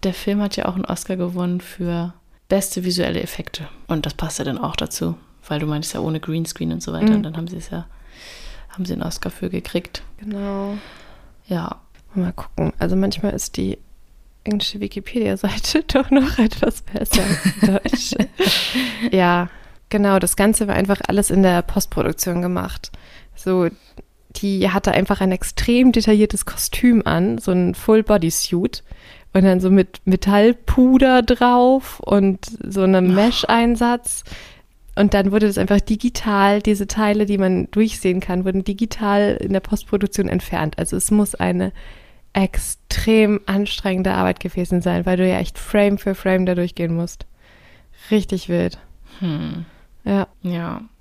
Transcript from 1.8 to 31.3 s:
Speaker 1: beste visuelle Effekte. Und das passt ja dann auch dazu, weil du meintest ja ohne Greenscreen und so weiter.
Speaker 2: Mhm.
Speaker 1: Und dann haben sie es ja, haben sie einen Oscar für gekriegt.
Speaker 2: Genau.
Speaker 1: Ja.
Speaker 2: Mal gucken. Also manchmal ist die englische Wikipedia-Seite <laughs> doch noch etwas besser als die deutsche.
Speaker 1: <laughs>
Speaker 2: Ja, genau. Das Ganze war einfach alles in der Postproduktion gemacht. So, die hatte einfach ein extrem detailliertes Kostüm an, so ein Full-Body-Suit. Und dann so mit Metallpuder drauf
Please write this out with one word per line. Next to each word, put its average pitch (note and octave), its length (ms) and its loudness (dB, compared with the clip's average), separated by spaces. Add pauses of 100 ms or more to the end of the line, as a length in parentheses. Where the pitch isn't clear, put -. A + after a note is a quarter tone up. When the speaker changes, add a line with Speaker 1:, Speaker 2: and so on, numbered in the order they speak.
Speaker 1:
beste G3 360 -2
visuelle F3+ 380 -2
Effekte. - 460 -12 (200)
Und D#3 200 -4
das D3 80 -8
passt - 240 -6
ja C3 60 -4
dann C3+ 120 -6
auch D3+ 180 -6
dazu, E3 400 -6 (320)
weil D3+ 120 -4
du D3+ 80 -4
meintest D3+ 260 -6
ja - 60 -6
ohne D#3 200 -4
Greenscreen E3 520 -6
und D#3+ 100 -6
so - 120 -10
weiter. G#3 160 0
Speaker 2:
Mhm. A3 60 4
Speaker 1:
Und G#3 80 0
dann D#3 140 -8
haben E3 100 -8
sie F3+ 100 -12
es E3 120 -14
ja, E3+ 160 -10 (840)
haben F#3 160 -8
sie F3+ 80 -6
einen - 100 -6
Oscar - 260 -8
für F3 200 -8
gekriegt. F3+ 520 -8 (180)
Speaker 2:
Genau. G3+ 580 -8 (720)
Speaker 1:
Ja. E3+ 280 -6 (400)
Speaker 2:
Mal F3+ 180 -2
gucken. - 460 -4
Also F3+ 160 0
manchmal G3 380 -2
ist - 240 -10
die F#3+ 200 -4 (680)
englische G#3 340 -4
Wikipedia-Seite G3+ 1040 -2
<laughs> - 40 -10
doch C4+ 240 0
noch C4+ 280 2
etwas - 420 0
besser - 420 -2
als F#3+ 200 0
die G3 240 0
deutsche. - 640 -2 (340)
Speaker 1:
<laughs> A#3 480 -4
Speaker 2:
Ja, F3 380 2 (400)
genau. G3+ 300 2
Das F3 160 -2
Ganze G#3 320 2
war G3 80 -2
einfach G3 320 0
alles G3+ 220 2
in F#3+ 140 4
der F3+ 180 4
Postproduktion F3 800 -2
gemacht. F3+ 500 -6 (440)
So, F#3 320 0 (680)
die G3 340 0
hatte G3 200 0
einfach G3 300 0
ein F#3+ 100 2
extrem B3 600 2
detailliertes G#3+ 540 4
Kostüm - 600 2
an, F#3+ 320 0
so G3+ 140 -4
ein F3+ 240 2
Full-Body-Suit. G#3 1080 0 (480)
Und F#3 120 4
dann F#3 160 6
so F#3 100 2
mit F#3+ 360 4
Metallpuder B3 1160 6
drauf B3 800 4